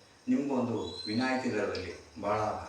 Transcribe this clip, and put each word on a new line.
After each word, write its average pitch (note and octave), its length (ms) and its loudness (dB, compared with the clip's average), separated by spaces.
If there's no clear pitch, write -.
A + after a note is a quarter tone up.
ನಿಮ್ಗೊಂದು A#2+ 800 2
ವಿನಾಯಿತಿ A#2+ 460 2
ದರದಲ್ಲಿ, - 680 -4
ಭಾಳ G#2 180 2